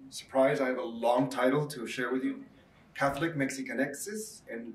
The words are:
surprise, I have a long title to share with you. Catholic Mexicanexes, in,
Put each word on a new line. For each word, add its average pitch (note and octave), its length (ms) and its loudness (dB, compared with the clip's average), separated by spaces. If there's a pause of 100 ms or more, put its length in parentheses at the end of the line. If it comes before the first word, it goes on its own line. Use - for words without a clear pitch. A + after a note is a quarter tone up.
surprise, C3+ 520 2
I C3 60 0
have B2+ 100 -2
a B2 80 -4
long A#2+ 440 2
title C3+ 380 4
to A#2+ 200 -8
share B2 240 -2
with C3 120 2
you. - 220 -4 (500)
Catholic D3+ 400 0
Mexicanexes, C3+ 1040 -4 (100)
in, A#2 240 -10